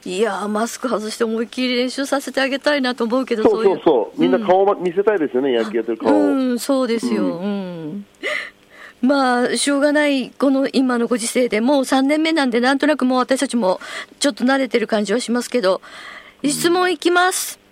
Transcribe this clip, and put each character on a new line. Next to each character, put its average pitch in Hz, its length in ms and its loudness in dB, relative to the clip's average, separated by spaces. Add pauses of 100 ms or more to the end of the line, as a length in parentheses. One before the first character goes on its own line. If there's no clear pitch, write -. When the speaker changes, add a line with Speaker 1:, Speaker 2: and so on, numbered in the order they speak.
Speaker 1:
う 202 40 -10
ん。 - 20 -6
Speaker 2:
い 185 100 -2
や 196 220 -2
ー、 208 40 -6
マ 214 180 -2
ス - 140 -8
ク 262 100 -4
外 214 220 -4
し - 60 -10
て - 60 -2
思 226 200 -2
い - 20 -10
っ 208 40 -12
き 254 180 -4
り 247 80 -2
練 247 140 -2
習 269 160 -6
さ 285 160 -2
せ 254 100 -10
て 262 100 -2
あ 269 60 0
げ 269 100 -4
た 294 180 0
い 285 60 0
な 247 140 -2
と - 80 -4
思 233 160 0
う 262 60 -2
け 233 100 -2
ど、 214 80 0
Speaker 1:
そ 220 160 4
う 226 40 0
そ 190 100 4
う - 20 -2
そ - 40 -4
う。 - 40 -10
Speaker 2:
そ 127 340 2
う - 60 2
い - 40 6
う、 - 40 2
Speaker 1:
み 269 60 4
ん 233 40 -2
な 202 60 -6
顔 190 180 4
ま、 202 80 4
Speaker 2:
う 196 60 -8
ん。 170 40 -6
Speaker 1:
見 180 100 -2
せ 196 100 0
た 214 100 2
い 196 60 2
で 139 100 0
す 120 60 -4
よ 123 80 0
ね、 131 120 2
野 113 140 0
球 110 80 -2
や 110 60 0
っ - 20 -18
て 117 60 -2
る 110 60 -4
顔。 - 120 -2
Speaker 2:
あ、 - 40 6
う 269 400 2
ん、 233 60 -2
そ 269 240 0
う 247 40 -2
で 226 120 0
す 240 140 -4
よ。 208 100 0
Speaker 1:
う - 40 0
ん。 170 140 -6
Speaker 2:
う 196 60 -4 (440)
ん。 202 140 -12 (960)
ま 254 420 2
あ、 208 120 0
し 277 160 0
ょ 285 60 2
う - 20 0
が 294 120 2
な 294 160 2
い、 269 240 -2
こ 269 180 0
の 269 240 2
今 254 240 2
の 233 100 0
ご 240 100 0
時 220 100 -6
世 247 200 0
で、 214 140 0
も 269 200 4
う 254 40 0
三 269 220 2
年 302 140 2
目 320 120 2
な 294 120 2
ん 247 40 0
で、 226 100 0
な 254 140 4
ん 277 60 0
と 294 80 2
な 302 100 2
く 254 80 0
も 254 100 2
う 254 40 2
私 254 200 0
た 269 80 -2
ち - 80 -4
も 185 240 0 (400)
ち 277 80 2
ょ 285 40 0
っ - 20 -2
と - 100 -8
慣 262 140 4
れ 262 100 0
て 240 100 0
る 208 100 -2
感 214 180 0
じ 196 80 -2
は 247 60 0
し 226 120 -6
ま 247 100 -2
す - 80 -8
け 247 120 0
ど、 185 200 2 (640)
Speaker 1:
う 277 40 0
ん。 - 20 0
Speaker 2:
質 330 200 0
問 359 220 2
い 320 60 -4
き 349 140 0
ま 359 200 4
す。 - 280 -6 (120)